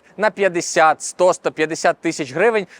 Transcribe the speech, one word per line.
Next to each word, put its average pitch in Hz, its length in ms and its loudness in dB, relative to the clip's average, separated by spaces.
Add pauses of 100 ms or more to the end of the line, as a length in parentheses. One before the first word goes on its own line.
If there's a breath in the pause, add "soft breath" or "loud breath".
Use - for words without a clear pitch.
(160 soft breath)
на 208 140 0
п'ятдесят, 170 720 0
сто, 180 320 0
сто - 180 -6
п'ятдесят 156 480 -2
тисяч 156 320 -6
гривень, 208 340 0 (140 loud breath)